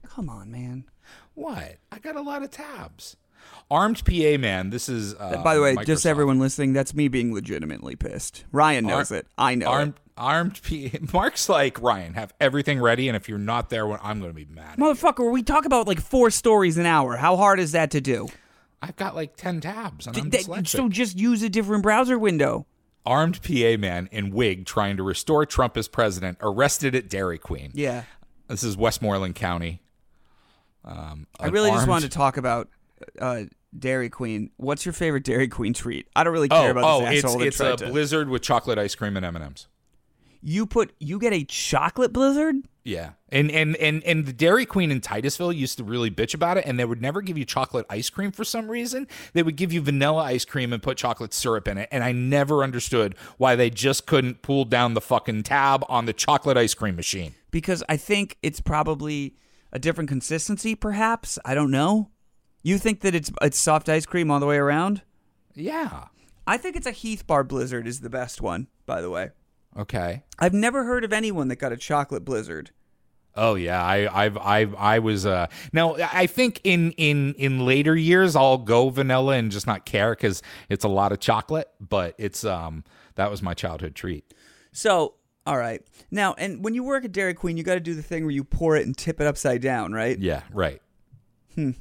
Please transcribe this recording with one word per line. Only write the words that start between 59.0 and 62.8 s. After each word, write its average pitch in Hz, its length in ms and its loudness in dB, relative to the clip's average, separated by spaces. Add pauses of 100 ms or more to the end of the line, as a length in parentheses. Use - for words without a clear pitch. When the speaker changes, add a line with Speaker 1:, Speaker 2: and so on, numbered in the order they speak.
Speaker 1:
a 135 80 -6
different 156 280 0
consistency, 143 680 -4
perhaps. 220 680 -2
I 131 100 -2
don't 143 180 2
know. 190 380 2 (520)
You 190 160 2
think 220 220 -2